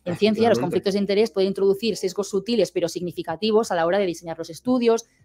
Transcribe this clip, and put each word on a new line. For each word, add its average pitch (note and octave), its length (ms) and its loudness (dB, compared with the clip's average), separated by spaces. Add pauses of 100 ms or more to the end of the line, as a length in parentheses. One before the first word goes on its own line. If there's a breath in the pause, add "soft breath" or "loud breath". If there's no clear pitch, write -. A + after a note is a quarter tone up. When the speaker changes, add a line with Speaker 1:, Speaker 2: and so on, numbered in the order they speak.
Speaker 1:
En F3 140 -6
ciencia, A3 320 4
los G3 80 4
Speaker 2:
Efectivamente. B3 40 0
Speaker 1:
conflictos F#3 340 -2
de G3+ 40 2
interés G3+ 300 2
pueden G3 200 0
introducir G3 460 0
sesgos F#3+ 320 -4
sutiles G3 440 0
pero F3 180 -2
significativos F3+ 800 -2
a F#3 40 0
la E3 100 2
hora F3 140 2
de G3 80 0
diseñar E3 320 -8
los E3 100 -10
estudios, A#3 560 0 (200)